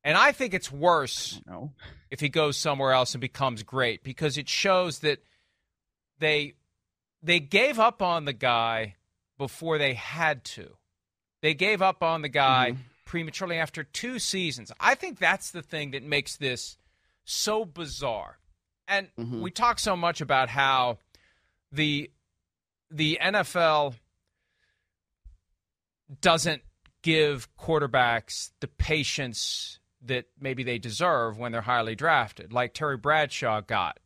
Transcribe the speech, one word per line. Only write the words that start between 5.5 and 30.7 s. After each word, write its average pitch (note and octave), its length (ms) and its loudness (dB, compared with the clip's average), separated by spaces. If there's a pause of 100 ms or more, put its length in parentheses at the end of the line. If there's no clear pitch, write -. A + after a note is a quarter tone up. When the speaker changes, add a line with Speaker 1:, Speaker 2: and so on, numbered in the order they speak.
Speaker 1:
they, D3+ 340 0 (720)
they E3+ 180 2
gave A3+ 360 2
up A3+ 240 4
on E3+ 220 0
the C#3+ 80 -4
guy A2+ 640 0 (420)
before D#3+ 400 -4
they C3+ 180 0
had D3 500 -2
to. - 320 -16 (640)
They D#3 140 2
gave F#3+ 260 0
up F#3+ 200 2
on E3 200 0
the C#3 80 -6
guy C3 420 4
Speaker 2:
Mm-hmm. B2+ 100 -8 (240)
Speaker 1:
prematurely E3+ 520 -6
after D#3+ 260 -4
two B3 340 -8
seasons. D#3+ 640 -4
I B3 160 4
think D#4+ 240 -12
that's F3+ 320 0
the E3+ 100 -12
thing D3 300 -8
that C3 120 -8
makes C#3+ 340 -4
this B2+ 400 -6 (480)
so G#3+ 400 -2
bizarre. C3+ 720 -8 (480)
And G3 220 0 (100)
Speaker 2:
Mm-hmm. A#2 220 -6
Speaker 1:
we F#3 100 -6
talk A#3 280 0
so F#3+ 180 0
much E3+ 240 -2
about C#3 260 2
how C3 520 2 (720)
the, D3 380 0 (800)
the D#3 300 0
N F#3+ 160 0
F F#3 200 0
L D3+ 400 4 (2250)
doesn't E3 400 2 (400)
give D3+ 560 2
quarterbacks B2+ 920 2 (100)
the C3 60 -8
patience - 1120 -4 (220)
that B2+ 240 -4 (140)
maybe C3+ 240 -6
they A#2+ 140 -2